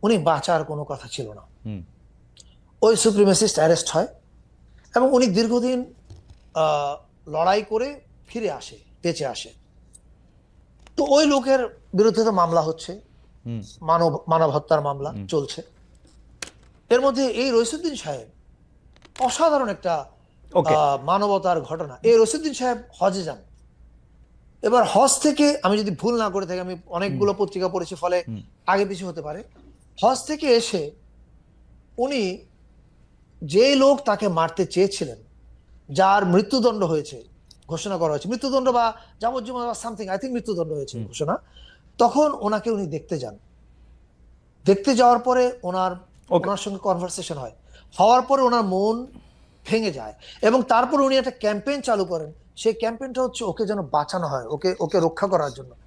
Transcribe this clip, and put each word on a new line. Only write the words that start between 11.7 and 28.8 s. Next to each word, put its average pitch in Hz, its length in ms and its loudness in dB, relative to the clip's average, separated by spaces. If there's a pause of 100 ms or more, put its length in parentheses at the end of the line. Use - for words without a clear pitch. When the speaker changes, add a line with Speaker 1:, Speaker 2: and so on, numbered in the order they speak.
Speaker 1:
বিরুদ্ধে 214 300 4
তো 220 80 2
মামলা 170 300 2
হচ্ছে, 160 400 -6 (440)
Speaker 2:
হুম। 117 160 -8 (200)
Speaker 1:
মানব, 165 360 2 (100)
মানব 160 220 2
হত্যার 147 320 0
মামলা 143 280 -6
Speaker 2:
হুম। 127 180 -10
Speaker 1:
চলছে। 143 340 -4 (1300)
এর 247 120 4
মধ্যে 269 240 2
এই 254 260 -2
রইসুদ্দিন 277 440 0
সাহেব 131 320 -10 (920)
অসাধারণ 269 500 2
একটা, 165 360 -4 (480)
Speaker 2:
ওকে। 156 220 4
Speaker 1:
আহ, 143 280 2
মানবতার 185 580 0
ঘটনা। 147 420 -10
এই 226 140 6
রইসুদ্দিন 285 360 2
সাহেব 247 240 -2 (220)
হজে 190 240 0
যান। 151 140 -10 (1200)
এবার 226 260 4
হজ 262 320 4
থেকে, 294 440 2
আমি 202 140 2
যদি 208 140 -2
ভুল 214 260 -2
না 214 120 -2
করে 190 160 -6
থাকি, 180 140 -6
আমি 185 160 -8 (120)
অনেকগুলো 196 460 -2
Speaker 2:
হুম। 196 120 -2
Speaker 1:
পত্রিকা 185 240 -4
পড়েছি, 175 260 -6
ফলে 175 320 -2
Speaker 2:
হুম। 110 140 -10 (260)
Speaker 1:
আগে 196 180 2